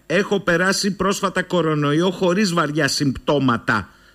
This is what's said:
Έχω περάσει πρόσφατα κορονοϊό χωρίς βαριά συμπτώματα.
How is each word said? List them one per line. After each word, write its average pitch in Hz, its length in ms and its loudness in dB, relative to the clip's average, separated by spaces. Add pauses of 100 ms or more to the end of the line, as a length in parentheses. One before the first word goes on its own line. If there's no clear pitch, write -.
Έχω 196 340 0
περάσει 185 560 0
πρόσφατα 190 460 -2
κορονοϊό 156 680 0
χωρίς 180 420 0
βαριά 151 360 0
συμπτώματα. 131 1000 0 (260)